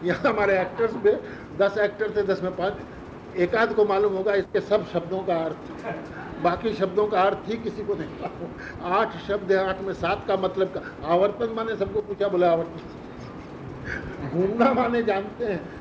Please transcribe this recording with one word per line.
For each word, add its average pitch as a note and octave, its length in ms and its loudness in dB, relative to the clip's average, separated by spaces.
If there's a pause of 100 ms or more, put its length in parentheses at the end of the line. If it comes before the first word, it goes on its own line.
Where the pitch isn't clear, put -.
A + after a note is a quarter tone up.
यहाँ F3+ 280 2
हमारे G3 280 4
एक्टर्स A3+ 340 0
में G#3+ 260 4 (380)
दस G3 200 4
एक्टर G#3 320 2
थे, G#3 120 2
दस F#3 200 2
में F#3 140 -2
पाँच, F#3 200 0 (600)
एक F3 180 2
आध A3 200 4
को G#3+ 100 6
मालूम G3 300 4
होगा F#3+ 200 2
इसके G3 260 2
सब G3+ 260 0
शब्दों F3 320 -4
का F3+ 180 0
अर्थ, D#3+ 500 -6 (560)
बाकी F3+ 320 2
शब्दों F#3+ 320 2
का G3+ 160 4
अर्थ G3 220 4
ही A3 120 -2
किसी A3 280 -6
को G3+ 100 0
नहीं - 140 -6
मालूम। - 840 -8
आठ G#3+ 240 2
शब्द G3 360 0
हैं, F#3+ 60 6
आठ F#3+ 220 0
में G3 120 -4
सात F3+ 360 -2
का G3 80 4
मतलब F#3 300 2
का, D3 420 -8
आवर्तन G3+ 480 4
माने A3+ 200 -2
सबको G3 240 0
पूछा, G3+ 280 -2
बोले, F3+ 180 4
"आवर्तन।" E3 340 2 (1500)
घूमना G#3+ 440 4
माने A#3+ 300 2
जानते G#3 420 -2
हैं G3 260 -4 (100)